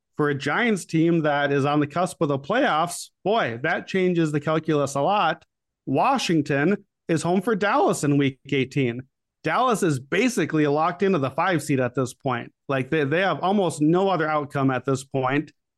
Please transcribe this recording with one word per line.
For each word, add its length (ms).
for 120
a 60
Giants 500
team 380
that 300
is 120
on 160
the 60
cusp 340
of 80
the 100
playoffs, 720
boy, 380
that 240
changes 460
the 80
calculus 560
a 40
lot. 440
Washington 1000
is 160
home 180
for 140
Dallas 500
in 140
week 220
eighteen. 520
Dallas 400
is 160
basically 680
locked 360
into 160
the 120
five 320
seed 180
at 140
this 180
point. 400
Like, 220
they, 140
they 160
have 200
almost 400
no 280
other 200
outcome 420
at 140
this 200
point. 480